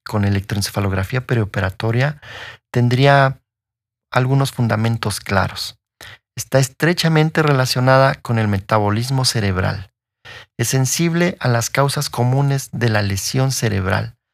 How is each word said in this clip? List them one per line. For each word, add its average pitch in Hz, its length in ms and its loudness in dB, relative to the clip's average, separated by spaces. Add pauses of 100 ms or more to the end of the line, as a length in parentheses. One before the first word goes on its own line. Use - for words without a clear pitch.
con 104 180 -2
electroencefalografía 98 1000 -2
perioperatoria 113 960 -2 (520)
tendría 135 680 4 (720)
algunos 131 380 2
fundamentos 113 720 -2
claros. - 580 -4 (580)
Está - 220 -2
estrechamente 160 840 0
relacionada 135 760 2
con 117 220 -2
el 107 100 2
metabolismo 110 760 0
cerebral. 98 680 -2 (640)
Es 120 100 -2
sensible 165 720 0
a 127 100 -2
las 117 220 0
causas 139 400 -2
comunes 135 600 0
de 117 160 0
la 107 140 0
lesión 131 500 -2
cerebral. 104 640 -2 (180)